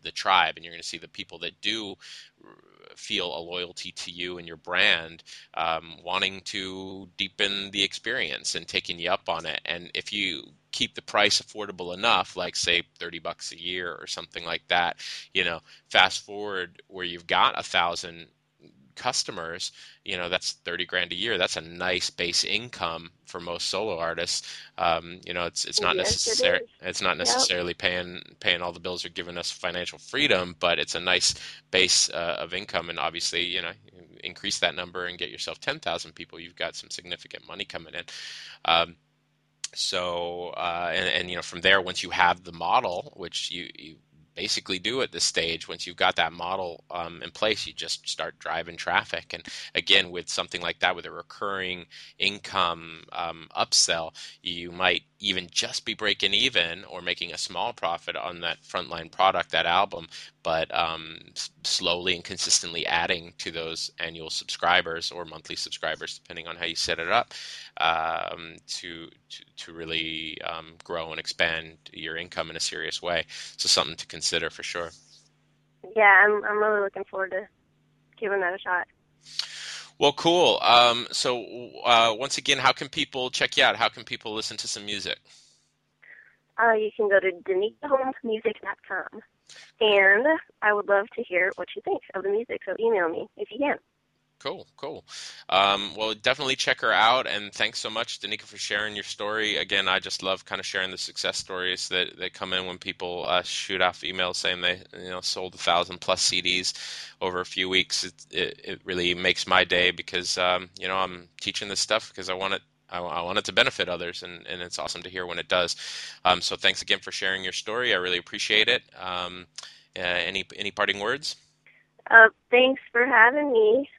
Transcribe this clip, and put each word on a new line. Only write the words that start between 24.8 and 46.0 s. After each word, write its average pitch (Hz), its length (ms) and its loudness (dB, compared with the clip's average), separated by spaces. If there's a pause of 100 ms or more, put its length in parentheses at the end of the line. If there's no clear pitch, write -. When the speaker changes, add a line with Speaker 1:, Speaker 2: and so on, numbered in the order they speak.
Speaker 1:
you 87 80 -8
know, 87 120 -2
it's, - 180 -4
it's - 160 0
not 90 160 4
Speaker 2:
Yes, - 300 0
it 226 140 0
Speaker 1:
necessar-, 90 220 4
Speaker 2:
is. - 60 -14 (120)
Speaker 1:
it's 92 220 -6
not 90 140 2
Speaker 2:
Yep. - 20 -10
Speaker 1:
necessarily 90 560 2
paying, 90 480 -2 (180)
paying 90 220 2
all 87 100 -4
the 87 80 -12
bills 90 240 -6
or 87 60 -10
giving 87 280 -8
us 85 120 -4
financial 87 480 -6
freedom, 98 640 0
but 85 180 2
it's - 160 -4
a 85 60 -2
nice 90 340 2 (360)
base, 92 400 4
uh, 85 280 -4
of 82 160 -8
income. 90 360 -4
And 82 80 -6
obviously, 82 460 -2
you 90 180 -4
know, 85 100 -8 (520)
increase 98 360 -6
that 85 140 4
number 90 320 -6
and 87 120 -10
get 85 120 -8
yourself - 300 -10
ten 147 180 -4
thousand 82 340 -6
people, 82 260 -16
you've 85 180 -18
got 85 180 -4
some - 160 -14
significant - 580 -12
money 95 160 -8
coming 80 300 -12
in. 87 100 -10 (600)
Um, 82 320 4 (760)
so, 87 840 -4
uh, 85 380 -2
and, 92 140 2
and, 90 220 0
you 90 60 -6
know, 85 60 -6
from 87 180 -10
there, 95 220 6
once 90 200 -4
you 90 80 -6
have 90 340 4
the 87 80 -16
model, 95 640 0
which - 340 -8
you, - 180 -10 (100)
you 78 180 -18 (380)
basically 170 440 -4
do 113 240 -2
at 92 100 -4
this - 120 -2
stage, 82 440 -2
once 85 180 -8
you've 87 100 -14
got 92 200 4